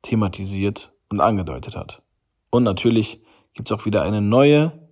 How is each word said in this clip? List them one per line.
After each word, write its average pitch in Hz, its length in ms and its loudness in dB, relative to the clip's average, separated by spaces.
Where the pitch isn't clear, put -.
thematisiert 98 920 -4
und 101 100 -4
angedeutet 92 560 -2
hat. - 260 -16
Und 123 120 2
natürlich 110 580 0
gibt's - 200 -8
auch 107 120 -8
wieder 101 180 0
eine 104 180 -2
neue 147 720 4